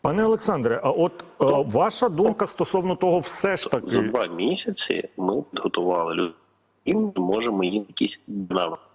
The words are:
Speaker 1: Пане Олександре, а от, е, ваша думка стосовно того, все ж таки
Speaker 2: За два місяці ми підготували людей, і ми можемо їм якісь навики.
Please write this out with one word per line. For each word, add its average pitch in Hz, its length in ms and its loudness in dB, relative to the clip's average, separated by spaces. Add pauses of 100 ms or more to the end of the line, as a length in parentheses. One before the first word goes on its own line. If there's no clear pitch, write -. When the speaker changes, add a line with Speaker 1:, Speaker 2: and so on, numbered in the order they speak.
Speaker 1:
Пане 180 240 2
Олександре, 165 580 2
а 131 80 2
от, 170 220 2 (100)
е, - 20 -16 (480)
ваша 208 360 2
думка 202 380 2
стосовно 180 500 -2
того, 180 240 2
все - 360 0
ж - 140 -2
таки 117 180 -2
Speaker 2:
За 110 140 2
два 107 240 0
місяці 92 880 -2
ми 107 260 0
підготували 87 720 -2
людей, 85 200 -2 (500)
і 170 100 0
ми 214 220 0
можемо 107 480 0
їм 98 240 -2
якісь - 320 -4 (300)
навики. 82 320 -2 (120)